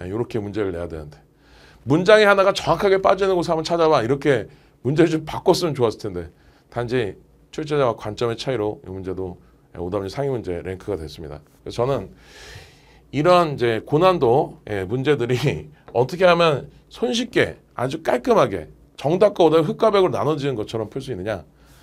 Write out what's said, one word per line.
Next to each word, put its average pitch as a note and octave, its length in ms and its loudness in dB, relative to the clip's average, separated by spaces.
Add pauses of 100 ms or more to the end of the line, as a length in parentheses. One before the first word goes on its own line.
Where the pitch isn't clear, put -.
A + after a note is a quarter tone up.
예, F2+ 80 -10
요렇게 A#2 300 -6
문제를 G2+ 320 -4
내야 E2+ 160 -6
되는데 D#2 320 -14 (640)
문장이 F#3 400 4
하나가 G3 300 4
정확하게 F#3+ 480 2
빠지는 F#3+ 340 2
곳을 F3 160 0
한번 D#3+ 120 -2
찾아봐. D#3 400 2
이렇게 C3+ 440 0 (360)
문제를 D#3+ 260 2
좀 D#3 160 -4
바꿨으면 D#3+ 480 0
좋았을 A#2 260 0
텐데 F2 300 -10 (400)
단지 A#2+ 460 -4 (360)
출제자와 D3 440 -2
관점의 A2+ 420 -6
차이로 G#2+ 480 -4
이 F#2 40 -14
문제도, F#2 500 -8 (360)
예, - 40 -10
오답률 F#2+ 300 -4
상위 C#3 200 -4
문제 F2+ 320 -6
랭크가 F#2 360 -8
됐습니다. D2+ 440 -14 (220)
그래서 A#2 220 -4
저는 B2 260 -4 (1000)
이런 D#3+ 420 2
이제 A2+ 320 0
고난도, D3+ 840 2
예, G2+ 140 -4
문제들이 B2 840 -2 (120)
<laughs> - 120 -14
어떻게 E3+ 320 2
하면 E3+ 440 4 (200)
손쉽게 A3+ 680 -2 (160)
아주 D#3 300 -6
깔끔하게 D#3 680 0 (280)
정답과 F3+ 460 2
오답이 D#3+ 200 6
흑과 A3 280 0
백으로 F#3+ 180 4
나눠지는 C3+ 460 -2
것처럼 G#2+ 340 -6
풀 C3+ 120 -10
수 B2+ 100 -10
있느냐. F#2+ 340 -6 (380)